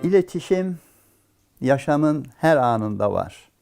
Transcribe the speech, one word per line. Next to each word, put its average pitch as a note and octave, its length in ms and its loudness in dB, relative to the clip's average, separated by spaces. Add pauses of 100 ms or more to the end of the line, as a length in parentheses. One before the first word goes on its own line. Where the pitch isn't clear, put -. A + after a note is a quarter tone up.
(120)
İletişim F#3 640 0 (800)
yaşamın C3+ 640 0 (120)
her D#3 180 4
anında G#2+ 560 0
var. F#2 380 -6 (120)